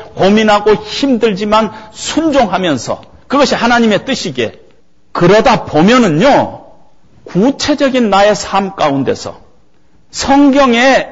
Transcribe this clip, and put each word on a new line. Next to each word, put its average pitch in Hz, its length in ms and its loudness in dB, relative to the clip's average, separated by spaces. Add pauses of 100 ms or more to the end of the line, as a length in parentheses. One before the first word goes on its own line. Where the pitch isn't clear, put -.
(140)
고민하고 214 600 2
힘들지만 214 960 -2 (200)
순종하면서 185 1080 -2 (260)
그것이 262 260 0
하나님의 226 500 0
뜻이기에 127 480 -6 (600)
그러다 208 540 2
보면은요, 185 1000 2 (600)
구체적인 254 840 -2
나의 202 240 4
삶 196 400 -4
가운데서 139 640 -4 (720)
성경에 269 1000 2